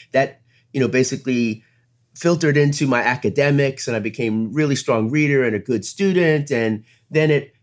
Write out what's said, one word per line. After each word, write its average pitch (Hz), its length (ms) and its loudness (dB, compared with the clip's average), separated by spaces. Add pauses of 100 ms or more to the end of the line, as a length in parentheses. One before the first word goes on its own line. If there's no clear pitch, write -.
(120)
that, 131 300 -2 (320)
you 139 60 -2
know, 123 80 2
basically 123 760 -2 (520)
filtered 165 420 2
into 143 300 2
my 120 160 2
academics, 139 840 0
and 120 80 -4
I 110 40 -2
became 110 480 -4
a - 20 -8
really 143 260 0
strong 113 360 -2
reader 143 320 2
and 110 120 -2
a 98 40 -2
good 110 260 -4
student. 170 640 0
And 113 340 -2 (280)
then 156 200 2
it, 143 320 -2